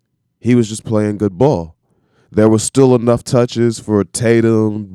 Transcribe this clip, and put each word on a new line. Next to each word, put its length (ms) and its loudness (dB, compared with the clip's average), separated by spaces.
He 160 0
was 140 2
just 160 -12
playing 340 -4
good 200 -4
ball. 380 -2
There 180 2
was 140 2
still 320 2
enough 300 0
touches 540 -2
for 260 0
Tatum, 920 0